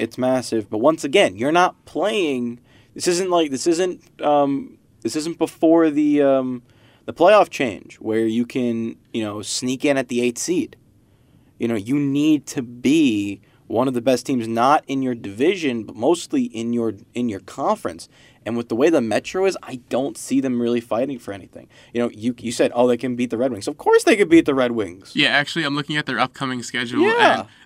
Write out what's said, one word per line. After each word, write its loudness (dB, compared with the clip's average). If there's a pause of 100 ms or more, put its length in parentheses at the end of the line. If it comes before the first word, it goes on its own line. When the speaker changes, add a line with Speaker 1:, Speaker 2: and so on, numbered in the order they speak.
Speaker 1:
it's -6
massive. -2
But -4
once 2
again, 2
you're -2
not 2
playing. -4 (340)
This -8
isn't 0
like, 0
this -4
isn't, 0 (200)
um, 0 (260)
this -4
isn't -6
before 4
the, 2
um, 0 (420)
the -10
playoff 6
change -6
where 0
you 0
can, -4 (160)
you -4
know, -8
sneak -6
in 2
at -2
the -2
eighth 0
seed. -4 (840)
You -2
know, -2
you -4
need 0
to -6
be 0 (280)
one 0
of -2
the -4
best 0
teams, -4
not 4
in -4
your -4
division, -2
but -14
mostly 0
in -6
your, -2 (200)
in -2
your -6
conference. -6 (380)
And -4
with -6
the -2
way 6
the 4
Metro -2
is, 0
I -12 (140)
don't -2
see -2
them -2
really 0
fighting -4
for -12
anything. -18 (240)
You -2
know, 0
you, -6
you -8
said, 0
"Oh, 4
they 2
can -4
beat -4
the -6
Red -2
Wings." -10
Of -8
course 4
they 4
could 2
beat 8
the 0
Red 2
Wings. -6
Speaker 2:
Yeah, 2
actually, 0
I'm -4
looking -4
at -4
their -4
upcoming -4
schedule, -2
Speaker 1:
Yeah. 2
Speaker 2:
and -12 (180)